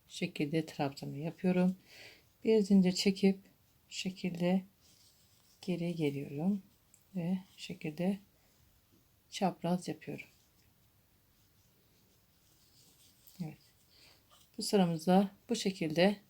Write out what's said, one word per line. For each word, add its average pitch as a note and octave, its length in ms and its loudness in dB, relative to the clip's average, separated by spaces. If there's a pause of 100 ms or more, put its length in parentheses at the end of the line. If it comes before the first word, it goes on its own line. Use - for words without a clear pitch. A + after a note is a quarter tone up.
şekilde D#3+ 580 -4
trabzanı C#3 520 -6
yapıyorum. F3+ 600 0 (680)
Bir A3 160 4
zincir F#3+ 320 6
çekip G3 480 2 (500)
şekilde F3+ 720 -2 (1000)
geri E3+ 340 -4
geliyorum D3 680 -2 (520)
ve F3+ 220 -4 (180)
şekilde F3 640 -6 (1080)
çapraz F3+ 580 -2
yapıyorum. - 400 -10 (3250)
Evet. D3+ 140 -10 (1000)
Bu G#3+ 60 -8
sıramızda F#3 680 4 (180)
bu A#3 60 -2
şekilde F#3 600 2 (120)